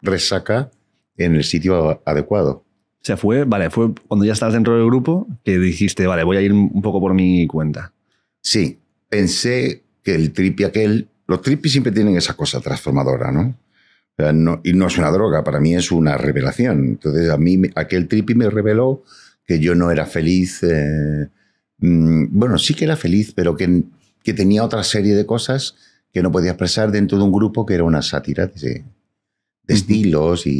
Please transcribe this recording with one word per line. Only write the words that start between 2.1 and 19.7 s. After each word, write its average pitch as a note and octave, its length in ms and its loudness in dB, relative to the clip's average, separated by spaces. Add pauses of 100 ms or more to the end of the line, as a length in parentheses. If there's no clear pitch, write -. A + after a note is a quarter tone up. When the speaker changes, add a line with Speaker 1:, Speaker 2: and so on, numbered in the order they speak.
Speaker 2:
O - 40 -20
sea, G2+ 120 -4
fue, A2+ 260 0
vale, G2+ 260 -2
fue A2+ 220 0 (160)
cuando G#2 180 2
ya G#2+ 60 2
estabas G#2+ 220 -2
dentro A#2 240 2
del A2+ 80 4
grupo C3 420 0 (160)
que F#2+ 160 0
dijiste, F#2 480 0
"Vale, F2 160 0
voy F#2 140 2
a G2 40 2
ir G2+ 120 2
un G2+ 280 2
poco G2 200 -2
por F#2+ 120 0
mi F2+ 340 4
cuenta". D#2 440 -4 (500)
Speaker 1:
Sí, E2+ 380 -2 (300)
pensé A#2+ 760 -2 (180)
que F#2+ 140 -2
el D#2+ 160 0
tripi F#2+ 320 0
aquel, G#2+ 460 0 (180)
los F2+ 140 -2
tripis C#3+ 320 0
siempre B2+ 180 0
tienen G#2 240 2
esa E2+ 200 -2
cosa C2 260 -6
transformadora, C2 720 -2
¿no? D2+ 160 0
O - 680 -20
sea, D2+ 160 0
no, D#2+ 320 2
y F2 80 0
no F#2 160 4
es - 100 -2
una D#2 140 0
droga, F2 320 0
para D2 160 -2
mí D#2 160 2
es F2 160 -2
una D#2 260 2
revelación. C#2 680 0
Entonces, D2+ 440 -2
a D#2 80 0
mí F2 200 2
me, F#2 180 2
aquel E2 320 -2
tripi G#2+ 280 0
me A#2 140 2
reveló G#2+ 540 0 (420)
que E2 140 0
yo E2+ 160 2